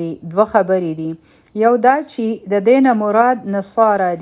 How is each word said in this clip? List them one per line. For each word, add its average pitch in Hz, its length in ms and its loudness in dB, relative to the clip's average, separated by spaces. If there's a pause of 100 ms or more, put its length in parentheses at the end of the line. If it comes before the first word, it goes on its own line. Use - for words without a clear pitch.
دي، 165 120 -6 (180)
دوه 202 240 2
خبرې 185 460 0
دي. 160 100 -6 (440)
یو 226 220 2
دا 247 180 2 (180)
چې 226 140 -6 (260)
د 202 140 0
دې 247 100 6 (100)
نه 254 60 4 (100)
مراد 220 520 0
نصارا 196 560 0 (120)